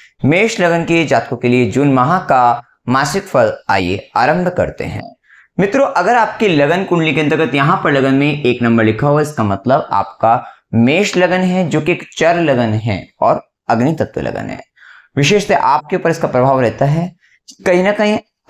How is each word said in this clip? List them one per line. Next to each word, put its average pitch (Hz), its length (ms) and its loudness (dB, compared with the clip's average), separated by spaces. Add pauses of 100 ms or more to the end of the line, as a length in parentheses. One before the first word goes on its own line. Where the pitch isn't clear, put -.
(240)
मेष 196 360 0
लगन 170 240 0
के 165 200 0
जातकों 123 320 -2
के 123 120 -2
लिए 123 220 2
जून 139 220 2
माह 131 260 2
का 123 440 0 (260)
मासिक 143 340 -2
फल 113 300 0 (180)
आइए 98 460 -2
आरंभ 156 320 0
करते - 360 -4
हैं। - 300 -12 (460)
मित्रों, 269 260 2
अगर 196 280 0
आपकी 220 340 0
लगन 165 360 2
कुंडली 160 300 0
के 160 60 0
अंतर्गत 156 340 0
यहाँ 156 300 0
पर 160 80 0
लगन 135 220 2
में 147 280 0
एक 120 200 0
नंबर 117 220 2
लिखा 110 240 0
हुआ, 147 120 2
इसका 147 240 -2
मतलब 120 480 0
आपका 113 540 0 (280)
मेष 147 420 2
लगन 180 200 2
है, 185 320 0
जो 156 120 0
कि 156 120 0
एक - 160 -8 (100)
चर 170 220 2
लगन 123 340 0
है 107 340 -4 (120)
और - 280 0 (200)
अग्नि 120 240 0
तत्व - 280 -6
लगन 53 260 -6
है। 50 140 -12 (560)
विशेषतः 185 400 2
आपके 147 400 0
ऊपर 165 140 -2
इसका 160 180 -2
प्रभाव 131 320 2
रहता - 240 0
है। 165 320 -2 (500)
कहीं 180 160 2
ना 202 100 0
कहीं 208 260 0 (320)